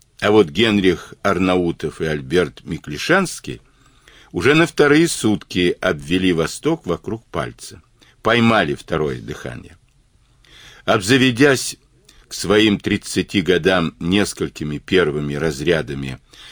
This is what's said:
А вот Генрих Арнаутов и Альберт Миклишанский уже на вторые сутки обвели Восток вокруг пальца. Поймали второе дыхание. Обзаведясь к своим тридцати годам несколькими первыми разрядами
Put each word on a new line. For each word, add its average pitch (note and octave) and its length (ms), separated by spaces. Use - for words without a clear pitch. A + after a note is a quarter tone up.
А G#2+ 100
вот G#2+ 160
Генрих F#2+ 760
Арнаутов F2+ 800
и D#2+ 60
Альберт D2+ 580
Миклишанский D#2+ 960
уже G#2+ 240
на E3 100
вторые D#3 440
сутки G2 720
обвели F2+ 500
Восток E2+ 540
вокруг G#2 400
пальца. - 560
Поймали A2 520
второе D2 460
дыхание. A#1+ 560
Обзаведясь B2 880
к - 40
своим G#2 460
тридцати - 640
годам F2 580
несколькими E2 800
первыми D2+ 560
разрядами C#2+ 840